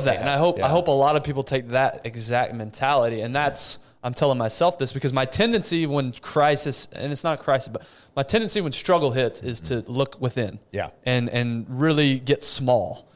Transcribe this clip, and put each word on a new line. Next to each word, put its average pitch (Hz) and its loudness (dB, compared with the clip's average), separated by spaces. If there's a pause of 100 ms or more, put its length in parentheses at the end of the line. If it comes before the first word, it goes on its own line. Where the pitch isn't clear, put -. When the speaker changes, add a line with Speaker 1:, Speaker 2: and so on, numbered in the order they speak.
Speaker 1:
they 135 4
Speaker 2:
that. - 0
And - -2
Speaker 1:
have. 139 2
Speaker 2:
I 143 0
hope, 170 4
I - -4
Speaker 3:
Yeah. 131 2
Speaker 2:
hope 170 2
a - 2
lot 143 4
of 143 0
people 135 -4
take 131 -2
that 127 0
exact 117 -2
mentality. 117 0
And 113 -4
that's 143 0 (240)
I'm 123 -4
telling 135 2
myself 170 2
this 131 -2
because 135 -2
my 135 2
tendency 190 0
when 139 -2
crisis, 147 0
and 139 -6
it's 143 -6
not 160 -2
a - -18
crisis, 131 0
but 110 -10 (280)
my 139 -2
tendency 214 0
when 165 -2
struggle 165 4
hits 120 0
is 120 -6
to - -4
Speaker 3:
Mm-hmm. 113 -6
Speaker 2:
look 135 -2
within 117 -2 (100)
Speaker 3:
Yeah. 98 -6 (140)
Speaker 2:
and, 123 0
and 117 -2
really 143 2
get 131 0
small 123 0